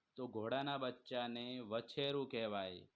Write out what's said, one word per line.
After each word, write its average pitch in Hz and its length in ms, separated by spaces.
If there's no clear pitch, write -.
તો 127 120
ઘોડાના 127 500
બચ્ચાને 123 840
વછેરું 135 680
કહેવાય, 101 640